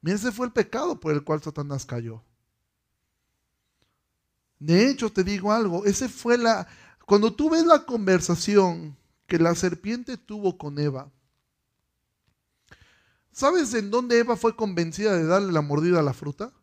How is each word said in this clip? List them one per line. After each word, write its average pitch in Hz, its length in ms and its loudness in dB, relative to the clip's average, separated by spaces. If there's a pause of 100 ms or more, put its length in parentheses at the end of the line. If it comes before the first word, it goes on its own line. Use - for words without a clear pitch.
Mira, 175 140 -2
ese 214 160 -4
fue 247 160 -6
el 240 40 -8
pecado 262 480 -2
por 156 140 -2
el 147 100 -2
cual 156 180 -4
Satanás 143 440 -10
cayó. 117 380 -10 (2250)
De 175 300 4
hecho, 240 220 -2
te 190 120 0
digo 202 280 -2
algo, 208 340 0
ese 208 240 0
fue 240 280 0
la... 226 300 0 (380)
Cuando 208 280 4
tú 302 160 0
ves 320 160 4
la 320 200 6
conversación 185 1120 0 (300)
que 170 120 0
la 165 160 4
serpiente 202 600 -6
tuvo 202 400 -6
con 143 220 -10
Eva, 143 320 -6 (2250)
¿sabes 285 420 0
en 214 180 -2
dónde 240 280 2
Eva 233 160 0
fue 226 200 0
convencida 190 600 -2
de 165 100 2
darle 190 260 2
la 156 100 2
mordida 156 380 2
a 156 40 2
la 139 100 0
fruta? 175 380 -12 (120)